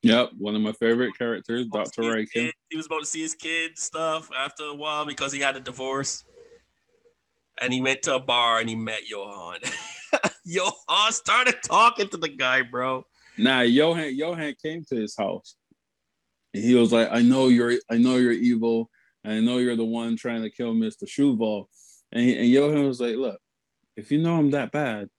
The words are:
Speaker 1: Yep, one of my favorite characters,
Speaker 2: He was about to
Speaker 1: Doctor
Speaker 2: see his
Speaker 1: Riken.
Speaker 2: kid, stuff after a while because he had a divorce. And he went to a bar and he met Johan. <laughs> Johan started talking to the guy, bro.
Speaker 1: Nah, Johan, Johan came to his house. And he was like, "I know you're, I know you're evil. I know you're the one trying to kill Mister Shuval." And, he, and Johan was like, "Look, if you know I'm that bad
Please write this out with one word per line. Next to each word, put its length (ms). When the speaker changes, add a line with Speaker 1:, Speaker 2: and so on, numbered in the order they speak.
Speaker 1:
Yep, 320
one 200
of 60
my 100
favorite 440
characters, 440
Speaker 2:
He 40
was 40
about 240
to 100
Speaker 1:
Doctor 0
Speaker 2:
see 180
his 140
Speaker 1:
Riken. 20
Speaker 2:
kid, 400
stuff 580
after 280
a 100
while 320
because 260
he 60
had 180
a 40
divorce. 640
And 120
he 80
went 220
to 140
a 40
bar 380
and 100
he 60
met 340
Johan. 520
<laughs> 420
Johan 680
started 500
talking 460
to 80
the 140
guy, 320
bro. 420
Speaker 1:
Nah, 220
Johan, 560
Johan 440
came 260
to 100
his 200
house. 380
And 120
he 100
was 180
like, 200
"I 100
know 240
you're, 280
I 100
know 180
you're 160
evil. 580
I 140
know 200
you're 180
the 80
one 320
trying 260
to 80
kill 240
Mister 320
Shuval." 600
And, 140
he, 120
and 120
Johan 400
was 120
like, 160
"Look, 220
if 140
you 80
know 160
I'm 160
that 220
bad 360